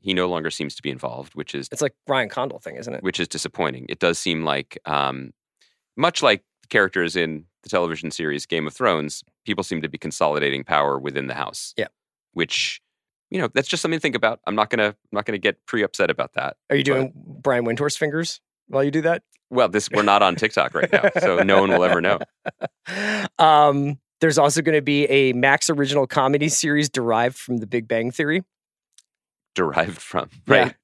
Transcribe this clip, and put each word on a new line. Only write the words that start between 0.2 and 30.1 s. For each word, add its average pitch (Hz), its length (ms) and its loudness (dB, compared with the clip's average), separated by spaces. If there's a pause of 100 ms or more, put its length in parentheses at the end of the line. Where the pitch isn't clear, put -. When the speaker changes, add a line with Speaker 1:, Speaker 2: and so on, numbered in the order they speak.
Speaker 1:
longer 82 220 -4
seems 71 260 -8
to - 60 -20
be 73 80 -6
involved, 65 440 -10
which 76 200 -12
is 69 180 -8
Speaker 2:
It's - 100 -6
like 139 120 -4 (120)
Ryan 131 240 0
Condal - 320 -8
thing, 71 140 -14
isn't 117 180 -12
it? - 80 -10
Speaker 1:
which 95 180 -6
is 87 80 -2
disappointing. 64 600 -6
It - 100 -8
does 85 200 2
seem 80 260 -4
like, 71 420 -4
um, 67 460 -4 (640)
much 165 260 0
like 110 220 4 (260)
characters 92 460 2
in 80 280 -2 (200)
the - 40 -20
television 85 440 -2
series 76 340 -4
Game 78 220 -4
of 76 60 -10
Thrones, 80 500 -2 (200)
people 101 200 -4
seem 82 180 -6
to 78 60 -6
be 80 100 -12
consolidating 73 640 -2
power 71 380 0
within 69 260 -6
the 62 80 -8
house. - 420 -10
Speaker 2:
Yeah. 107 120 -6 (440)
Speaker 1:
Which - 480 -4 (500)
you 190 100 -4
know, 127 140 -2
that's 139 140 0
just - 140 -4
something 165 160 -2
to - 20 -6
think 143 140 -4
about. 113 320 0
I'm 98 80 -4
not 107 160 0
gonna, 110 180 0
I'm 104 60 -6 (180)
not 104 120 -4
gonna 104 140 -4
get 98 280 -2
pre-upset 101 440 -2
about - 240 -4
that, - 220 -6 (140)
Speaker 2:
Are 139 60 0
you 156 80 2
Speaker 1:
but 139 80 0
Speaker 2:
doing 131 220 -2
Brian - 500 -4
Windhorst 131 340 -2
fingers 156 420 -6 (280)
while 135 160 0
you 143 60 -2
do 156 120 -2
that? 165 200 -2 (280)
Speaker 1:
Well, 123 180 4
this, 104 220 0
we're 104 120 2
not 104 200 6
on 92 140 4
TikTok 85 380 0
right - 180 0
now, 202 160 4 (120)
so 87 180 2
no 98 220 6
one 98 100 4
will 90 140 4
ever 90 160 4
know. 95 240 2
Speaker 2:
<laughs> - 1120 -8
Um, 147 600 6 (220)
there's 156 180 4
also 143 240 4
gonna 156 200 2
be 143 240 2
a 135 280 4
Max 135 360 4
original 143 360 2
comedy 143 420 2
series 147 400 0
derived 120 480 0
from 123 220 -4
The 107 80 -6
Big 113 200 -4
Bang 117 240 -2
Theory. 156 320 -2 (1120)
Speaker 1:
Derived 82 440 0
from, - 300 -8 (180)